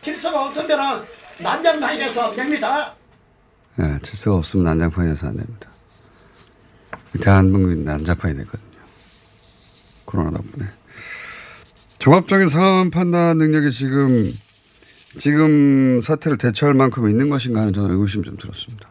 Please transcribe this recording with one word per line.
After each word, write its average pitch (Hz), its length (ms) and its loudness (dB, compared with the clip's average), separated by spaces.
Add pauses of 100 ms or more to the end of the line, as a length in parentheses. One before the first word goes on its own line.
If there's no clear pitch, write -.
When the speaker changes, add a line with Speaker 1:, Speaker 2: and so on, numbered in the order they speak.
Speaker 1:
질서가 302 440 -4
없으면은 285 580 -4 (340)
난장판에서 277 920 -2
안 - 60 -10
됩니다. 285 580 -4 (800)
Speaker 2:
네, 73 260 -2
질서가 - 360 -2
없으면 90 260 0
난장판에서 80 640 -2
안 57 80 -8
됩니다. - 340 -12 (1500)
대한민국이 95 540 4
난장판이 76 600 -4
됐거든요. - 340 -14 (1300)
코로나 80 260 -4
덕분에. 101 360 -10 (1300)
종합적인 185 500 4
상황 185 420 2
판단 170 480 2
능력이 156 320 2
지금, 127 600 2 (880)
지금 143 800 4
사태를 151 380 -2
대처할 135 360 2
만큼 127 340 2
있는 120 200 2
것인가 123 320 -2
하는 107 120 0
저는 98 180 0
의구심이 98 340 0
좀 - 120 -14
들었습니다. - 540 -16